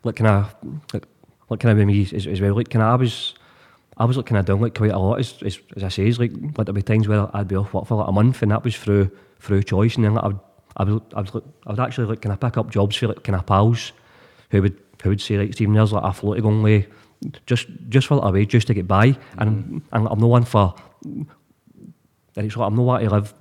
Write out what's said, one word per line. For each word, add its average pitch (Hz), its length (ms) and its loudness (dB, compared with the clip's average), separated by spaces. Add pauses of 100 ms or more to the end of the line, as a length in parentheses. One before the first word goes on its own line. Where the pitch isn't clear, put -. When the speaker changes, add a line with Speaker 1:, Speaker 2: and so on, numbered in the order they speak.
Speaker 1:
like, 113 120 -4
kinda, 101 340 4 (440)
like, - 120 -8 (420)
like, 110 120 -6
kinda 113 160 4
with 104 100 4
me 101 260 0
as, 92 140 -6
as 90 160 -4
well, 101 140 2
like, 117 140 -4
kinda, 110 160 2
I 117 100 4
was, 123 400 -2 (600)
I 117 80 0
was, 127 120 2
like, 123 80 -6
kinda 104 160 0
down, 98 200 0
like, 117 120 -2
quite 107 180 0
a 95 60 -2
lot, 98 220 0
as, 120 160 -6 (100)
as, 101 140 -8 (160)
as 98 80 -10
I 95 60 -6
say, 95 180 -2
is, 117 100 0
like, 120 140 -2 (260)
like, 110 80 -2
there'd 101 80 -6
be 101 80 -2
times 107 260 0
where 104 280 0
I'd 101 120 -4
be 95 80 -4
off 98 160 -2
work 95 140 -6
for, 113 120 -2
like, 107 100 -2
a - 40 -2
month, 110 300 2
and 104 100 0
that 113 120 -2
was 113 120 -4
through, 101 360 0 (280)
through 98 220 0
choice, 101 340 0
and 117 100 2
then, 107 100 2
like, 110 80 -2
I - 40 -2
would, 101 120 -4 (360)
I - 80 -2
would, 104 200 -2 (100)
I 107 80 -6
would, 98 140 -8
like, 113 80 -8 (240)
I - 20 -18
would 104 100 -6
actually, 127 280 -4
like, 110 140 -6
kinda 101 140 -4
pick 117 220 -4
up 107 140 -4
jobs 101 240 0
for, 117 140 -2
like, - 140 -8
kinda 95 200 -2
pals 107 480 2 (580)
who 98 140 2
would, 98 180 -2 (220)
who 92 60 0
would 101 120 0
say, 104 160 -2
"Right, 101 160 -2
Stephen, 107 220 2
there's, 110 180 4
like, 101 100 -2
a 98 100 -2
floating 104 320 -4
only, 107 420 4 (580)
just, - 220 -2 (220)
just 131 180 2
for, 143 80 0
like, 139 140 0
a - 20 0
wage, 101 180 2
just 113 180 2
to 113 60 0
get 92 140 -4
by," 107 280 4 (220)
and, 107 120 0 (160)
Speaker 2:
Mm. - 160 -10 (100)
Speaker 1:
and 110 180 0
I'm 107 100 -2
no 113 80 4
one 120 160 6
for, 101 300 2 (300)
and 76 240 -12 (1080)
it's 107 220 -6
like, 113 100 -2
I'm 104 80 -2
no 123 60 2
one 123 220 2
to 107 60 2
live 104 320 0